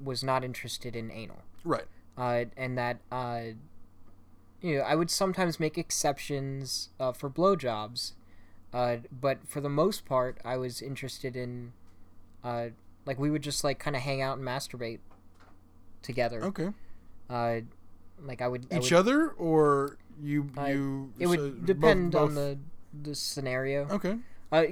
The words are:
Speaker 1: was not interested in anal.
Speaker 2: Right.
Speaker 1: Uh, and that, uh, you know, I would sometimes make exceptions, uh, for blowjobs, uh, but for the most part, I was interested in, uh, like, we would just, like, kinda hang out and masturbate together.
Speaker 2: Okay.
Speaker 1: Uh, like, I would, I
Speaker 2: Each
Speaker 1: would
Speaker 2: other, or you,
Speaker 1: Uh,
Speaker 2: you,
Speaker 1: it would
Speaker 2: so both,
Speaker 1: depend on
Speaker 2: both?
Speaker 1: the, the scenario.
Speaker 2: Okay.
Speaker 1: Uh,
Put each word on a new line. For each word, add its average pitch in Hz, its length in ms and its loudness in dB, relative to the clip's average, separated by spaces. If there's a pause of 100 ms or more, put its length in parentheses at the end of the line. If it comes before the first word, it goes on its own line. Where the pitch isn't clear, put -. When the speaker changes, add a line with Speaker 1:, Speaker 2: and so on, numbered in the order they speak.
Speaker 1:
was 135 220 -4
not 131 220 2
interested 120 500 -6
in 113 160 -6
anal. - 300 -12 (240)
Speaker 2:
Right. 131 220 0 (300)
Speaker 1:
Uh, 120 280 2 (100)
and 127 220 -4
that, 120 220 0 (120)
uh, 123 300 -4 (1160)
you 170 180 0
know, 135 40 2
I 135 140 2
would 170 160 4
sometimes 185 480 2
make 156 180 0
exceptions, 135 1120 -2 (100)
uh, 131 120 2
for 139 180 -4
blowjobs, 127 840 2 (600)
uh, 120 240 2 (140)
but 135 360 -2
for 147 140 -6
the 143 80 0
most 165 360 2
part, 127 380 2
I 127 140 -2
was 127 240 -4
interested 131 540 -8
in, 123 380 -8 (680)
uh, 120 260 -4 (360)
like, 131 140 -2
we 147 100 2
would 151 140 2
just, 143 200 -2
like, 139 180 2
kinda - 180 -2
hang 135 200 -2
out 135 200 -2
and 131 80 -6
masturbate 123 500 -6 (1040)
together. 120 420 0
Speaker 2:
Okay. 185 260 -2 (600)
Speaker 1:
Uh, 117 300 0 (600)
like, 131 220 -8
I 123 60 2
would, 127 240 -4
I 175 80 2
Speaker 2:
Each 131 120 2
Speaker 1:
would 170 60 10
Speaker 2:
other, 277 320 6
or 147 680 4 (220)
you, 147 380 0
Speaker 1:
Uh, 143 80 -2
Speaker 2:
you, 139 540 -2
Speaker 1:
it 175 80 2
would 175 120 4
Speaker 2:
so 143 120 -2
both, 131 160 -8
Speaker 1:
depend 170 480 8
on 147 140 6
Speaker 2:
both? 151 60 -2
Speaker 1:
the, 143 220 0 (460)
the 147 120 -6
scenario. 135 760 0
Speaker 2:
Okay. 202 280 0 (340)
Speaker 1:
Uh, 160 200 8